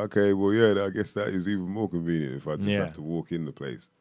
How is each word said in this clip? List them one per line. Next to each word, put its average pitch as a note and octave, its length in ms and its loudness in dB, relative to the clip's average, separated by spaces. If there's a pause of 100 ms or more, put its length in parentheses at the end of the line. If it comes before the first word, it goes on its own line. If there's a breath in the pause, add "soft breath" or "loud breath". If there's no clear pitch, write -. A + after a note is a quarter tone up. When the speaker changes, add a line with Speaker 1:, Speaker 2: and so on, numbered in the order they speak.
(160)
Speaker 1:
Okay, G2+ 160 6
well, G2 220 4
yeah, G#2+ 280 6
I G2 60 -2
guess G2 240 -4
that G#2 160 -2
is F#2 180 -2
even F#2+ 220 -2
more G#2 200 -4
convenient E2 460 -2
if C#2+ 140 -8
I D2+ 80 -2
just G2 140 -2
Speaker 2:
Yeah. G2+ 160 2
Speaker 1:
have D#2+ 80 -10
to D2+ 80 -12
walk D#2+ 280 -4
in E2 140 -4
the D2 80 -8
place. C2+ 380 -12 (100)